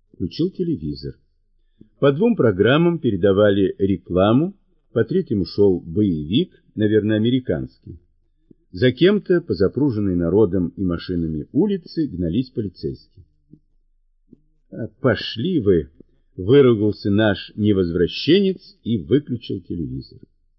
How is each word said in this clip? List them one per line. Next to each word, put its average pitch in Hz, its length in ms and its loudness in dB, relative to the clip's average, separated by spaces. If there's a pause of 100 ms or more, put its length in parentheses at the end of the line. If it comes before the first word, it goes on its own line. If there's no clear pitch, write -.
(140)
Включил 143 380 -6
телевизор. 82 640 -6 (840)
По 139 120 4
двум 202 240 2
программам 143 640 2
передавали 98 800 2
рекламу, 101 760 0 (380)
по 113 100 0
третьему 113 420 -2
шёл 98 360 2
боевик, 90 840 -2 (120)
наверное, 107 420 0
американский. 107 800 -4 (720)
За 127 200 0
кем-то 180 500 0
по 110 140 -4
запруженной 104 600 0
народом 90 600 2
и 98 60 -4
машинами 85 680 -4
улице 165 560 -2
гнались 92 440 -4
полицейские. - 720 -10 (1500)
"А 113 160 -10 (140)
пошли 131 580 -2
вы!" 90 300 2 (480)
выругался 107 720 2
наш 101 460 0
невозвращенец 104 1300 0
и 113 140 -2
выключил 113 600 -4
телевизор. 82 600 -12 (400)